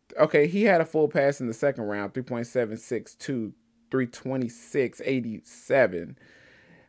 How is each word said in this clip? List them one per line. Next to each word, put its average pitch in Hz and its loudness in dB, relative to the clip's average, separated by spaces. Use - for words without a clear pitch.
Okay, 151 4
he 190 0
had 196 4
a 160 0
full 156 2
pass 143 2
in 127 -4
the 113 -6
second 123 -2
round, 101 -4
three 127 -4
point 120 -6
seven 113 -2
six - -8
two, 113 -6
three 131 0
twenty-six 123 -4
eighty-seven. 117 0